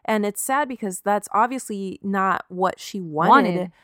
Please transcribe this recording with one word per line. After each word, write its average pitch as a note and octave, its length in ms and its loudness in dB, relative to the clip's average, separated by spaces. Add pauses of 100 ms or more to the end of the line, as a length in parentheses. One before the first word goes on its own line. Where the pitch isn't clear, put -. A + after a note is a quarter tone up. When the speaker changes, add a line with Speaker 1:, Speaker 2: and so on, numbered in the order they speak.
Speaker 1:
And G#3+ 200 0
it's G#3 160 -4
sad C4+ 260 0
because G#3+ 340 -8
that's G3+ 300 -2
obviously G#3+ 680 -2
not F#3+ 460 0
what F#3 320 -2
she - 200 -10
wanted E3 300 0
Speaker 2:
Wanted. F#3 420 4 (120)